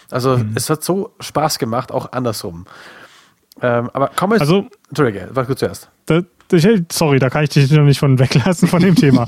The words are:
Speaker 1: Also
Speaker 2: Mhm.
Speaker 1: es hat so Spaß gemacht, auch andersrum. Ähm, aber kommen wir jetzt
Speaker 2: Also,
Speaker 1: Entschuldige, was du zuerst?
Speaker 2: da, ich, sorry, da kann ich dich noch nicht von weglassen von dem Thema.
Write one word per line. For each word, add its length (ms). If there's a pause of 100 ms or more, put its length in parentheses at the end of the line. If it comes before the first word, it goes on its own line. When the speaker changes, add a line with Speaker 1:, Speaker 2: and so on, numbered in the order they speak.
Speaker 1:
Also 280
Speaker 2:
Mhm. 180
Speaker 1:
es 160
hat 120
so 360
Spaß 400
gemacht, 320
auch 220
andersrum. 520 (960)
Ähm, 320
aber 220
kommen 180
wir 40
jetzt 40
Speaker 2:
Also, 260 (220)
Speaker 1:
Entschuldige, 440
was 140
du 80
zuerst? 340 (160)
Speaker 2:
da, 160 (300)
ich, 140 (260)
sorry, 280
da 100
kann 140
ich 60
dich 220
noch 120
nicht 160
von 200
weglassen 480
von 140
dem 140
Thema. 320